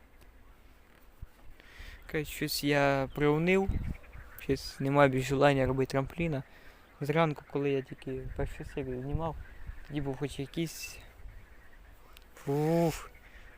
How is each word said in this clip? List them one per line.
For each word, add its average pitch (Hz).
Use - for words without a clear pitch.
Коротше, 151
щось -
я 139
приунив. 170
Щось -
немає 139
більш 131
желання 139
робити 131
трампліна. 135
Зранку, 151
коли 143
я 135
тільки 131
першу 139
серію 127
знімав, 147
тоді 147
був 139
хоч 139
якийсь -
уф, 156